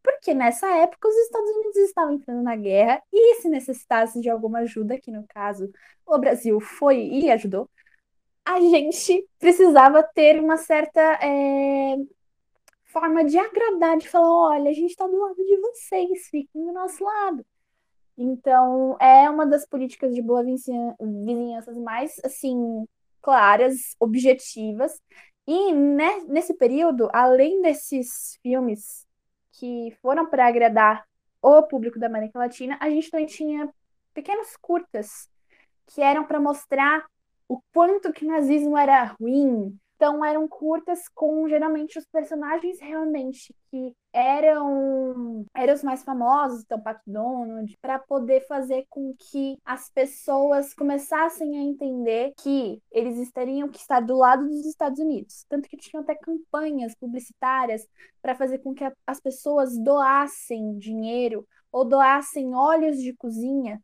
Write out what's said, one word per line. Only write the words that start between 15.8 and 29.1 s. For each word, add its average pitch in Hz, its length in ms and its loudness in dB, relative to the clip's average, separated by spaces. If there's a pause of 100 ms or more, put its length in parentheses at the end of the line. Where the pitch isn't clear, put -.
fiquem 311 360 -8
do 339 60 -8
nosso 359 320 -8
lado." 403 420 -4 (720)
Então, 254 840 2
é 269 280 10
uma 302 160 0
das 285 200 0
políticas 254 480 -6
de 240 80 -4
boa 240 220 0
vizinhan-, 247 560 -6
vizinhanças 233 800 -8
mais, 240 460 -8
assim, 240 640 -6 (360)
claras, 247 760 2
objetivas. 247 1000 0 (500)
E, 370 260 0
né, 294 540 2
nesse 320 260 -2
período, 262 600 2
além 254 480 4
desses 285 800 -4
filmes 247 680 -6 (460)